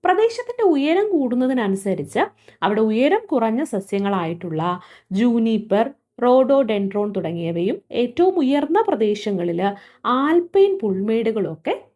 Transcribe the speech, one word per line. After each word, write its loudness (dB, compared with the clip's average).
പ്രദേശത്തിൻ്റെ 0
ഉയരം 2
കൂടുന്നതിനനുസരിച്ച് -2
അവിടെ 0
ഉയരം 2
കുറഞ്ഞ 0
സസ്യങ്ങളായിട്ടുള്ള -4
ജൂനിപ്പർ, 0
റോഡോഡെൻഡ്രോൺ 2
തുടങ്ങിയവയും -4
ഏറ്റവും 0
ഉയർന്ന 2
പ്രദേശങ്ങളിൽ -2
ആൽപൈൻ 2
പുൽമേടുകളൊക്കെ -2